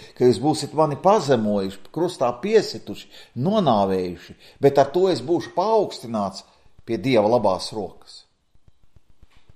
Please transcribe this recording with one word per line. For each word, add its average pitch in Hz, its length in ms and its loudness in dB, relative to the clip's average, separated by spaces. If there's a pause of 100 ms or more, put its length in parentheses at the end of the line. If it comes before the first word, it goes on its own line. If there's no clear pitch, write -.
(180)
ka 123 80 4
jūs 98 160 4
būsit 147 320 -2
mani 147 240 0
pazemojuši, 113 840 0 (120)
krustā 151 380 -2 (100)
piesituši, 190 680 -2 (280)
nonāvējuši, 101 960 0 (240)
bet 139 240 4
ar 139 80 2
to 180 200 2
es 135 120 -2
būšu 160 320 -4
paaugstināts 143 880 -2 (500)
pie 113 80 -4
Dieva 110 320 4
labās 104 400 0
rokas. - 500 -14 (1300)